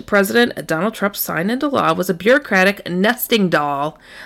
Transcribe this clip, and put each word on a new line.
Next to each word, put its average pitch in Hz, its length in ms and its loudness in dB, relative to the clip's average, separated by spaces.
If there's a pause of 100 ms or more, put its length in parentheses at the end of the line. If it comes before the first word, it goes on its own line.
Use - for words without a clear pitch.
President 208 600 0
Donald 180 280 -2
Trump 202 200 -2
signed 175 360 -4
into 277 180 -2
law 170 240 2
was 180 180 -2
a 185 40 0
bureaucratic 196 720 2
nesting 202 600 0
doll 147 500 -2 (280)